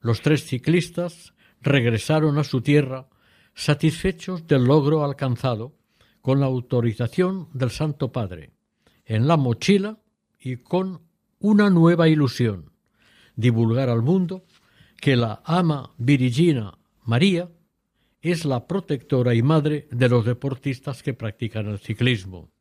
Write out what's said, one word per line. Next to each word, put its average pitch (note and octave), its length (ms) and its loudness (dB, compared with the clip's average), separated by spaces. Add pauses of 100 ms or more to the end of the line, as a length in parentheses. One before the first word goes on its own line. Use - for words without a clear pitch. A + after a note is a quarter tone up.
Los A2+ 200 -2
tres D3 240 0
ciclistas E3+ 880 -4 (300)
regresaron C#3 760 0
a D3 60 0
su C3 160 -4
tierra C3+ 480 0 (460)
satisfechos E3 920 -4
del C3 180 2
logro D3 380 2
alcanzado C3 760 -4 (440)
con C3+ 200 0
la C#3 60 2
autorización B2+ 1080 -2
del B2+ 160 -2
Santo D3 420 -6
Padre, F2+ 380 -8 (560)
en A2 200 0
la E3 120 4
mochila F#3+ 600 0 (400)
y B2+ 180 -10
con F#3 440 -6 (380)
una G#3 320 4
nueva E3+ 380 6
ilusión, B2 640 0 (600)
divulgar A#2 540 2
al A#2 140 0
mundo F#3 420 -2 (560)
que C#3 160 2
la A2+ 280 -2
ama D#3+ 520 -2
Virgina B2+ 800 0 (280)
María E3+ 460 0 (680)
es E3 240 -2
la C3 220 -2
protectora C3 680 -2
y A2+ 80 2
madre D3+ 480 0
de B2 200 0
los A#2+ 160 2
deportistas C3 760 -6
que C3 120 -6
practican A2 520 -8
el G#2 120 -6
ciclismo. G2 720 -4 (100)